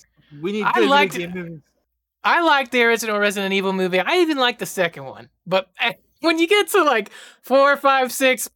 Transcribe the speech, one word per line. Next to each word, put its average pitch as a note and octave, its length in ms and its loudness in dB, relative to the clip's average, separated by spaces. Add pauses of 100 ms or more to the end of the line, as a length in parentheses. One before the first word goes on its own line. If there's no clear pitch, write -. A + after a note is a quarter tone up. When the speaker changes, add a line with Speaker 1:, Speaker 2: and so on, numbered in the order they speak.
(420)
Speaker 1:
We F#3 100 -6
need G#3+ 120 -4
Speaker 2:
I G#3+ 80 0
Speaker 1:
good F4+ 80 0
video - 100 2
Speaker 2:
liked F#3 260 2
Speaker 1:
game F3 160 -8
movies." E3+ 280 -12 (600)
Speaker 2:
I C#4 200 2
liked C#4+ 300 2
the B3 100 2
original A3+ 360 0
Resident G3+ 360 -2
Evil G3 180 0
movie. F#3 280 0
I C4+ 180 -2
even D#4+ 180 2
liked B3 220 0
the F#3+ 80 -8
second E3 400 -4
one. A2+ 240 -18 (160)
But, F#3+ 240 -2 (100)
eh, A#3 140 -2 (260)
when D#4+ 180 0
you E4 80 2
get G4+ 260 2
to, G4 120 4
like, A3+ 260 0 (300)
four, C#4 380 2
five, C4+ 340 2
six, C4 440 0